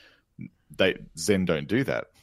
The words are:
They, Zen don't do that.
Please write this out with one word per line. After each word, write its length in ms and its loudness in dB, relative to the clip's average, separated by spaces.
They, 260 2
Zen 280 2
don't 220 0
do 180 0
that. 260 -4